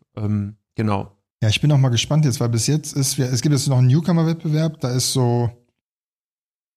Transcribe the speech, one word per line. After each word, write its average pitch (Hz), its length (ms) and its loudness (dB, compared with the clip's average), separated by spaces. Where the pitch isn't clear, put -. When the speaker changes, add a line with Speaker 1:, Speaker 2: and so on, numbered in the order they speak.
Speaker 1:
Ähm, 104 400 -4
genau. 104 360 -4
Speaker 2:
Ja, 110 60 2
ich - 120 0
bin 151 100 2
auch 147 60 4
mal 131 120 4
gespannt 143 360 0
jetzt, 117 140 0
weil 120 100 0
bis 117 180 0
jetzt 147 260 -2
ist, 139 260 -4
es 127 240 -2
gibt 151 100 2
jetzt 139 140 0
noch 135 120 2
einen 127 80 4
Newcomer-Wettbewerb, 160 920 0
da 127 120 -4
ist 127 220 -2
so, 120 380 0